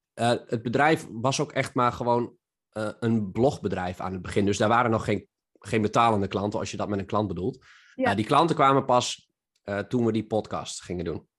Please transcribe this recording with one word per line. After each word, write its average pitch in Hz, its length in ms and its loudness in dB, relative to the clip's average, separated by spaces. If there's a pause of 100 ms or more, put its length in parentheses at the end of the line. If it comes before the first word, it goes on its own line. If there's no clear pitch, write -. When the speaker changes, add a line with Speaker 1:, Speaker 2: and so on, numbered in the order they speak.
(140)
Speaker 1:
eh, 117 200 2 (120)
het 117 160 -4
bedrijf 139 480 2
was 117 300 -2
ook 143 120 -4
echt 131 220 -4
maar 123 180 2
gewoon, 120 440 -2 (340)
eh, 107 200 -6 (100)
een 113 320 0
blogbedrijf 95 680 -2
aan 92 120 -6
het 92 100 -8
begin. 98 220 0
Dus 98 140 2
daar 110 100 2
waren 117 220 4
nog 110 140 0
geen, 104 240 -2 (300)
geen - 240 -2
betalende 107 460 2
klanten, 101 300 -2
als 95 120 -6
je - 60 -10
dat 98 120 -6
met 101 100 -2
een 95 80 -6
klant 107 220 -2
bedoelt. 90 360 -6 (300)
Speaker 2:
Ja. 247 160 0
Speaker 1:
Eh, 202 60 0
die 196 80 0
klanten 151 320 4
kwamen 135 280 4
pas, - 440 0 (340)
eh, 101 160 -4
toen 117 260 0
we 113 80 2
die 107 140 -2
podcast - 560 -4
gingen 90 220 -6
doen. 82 240 -8 (100)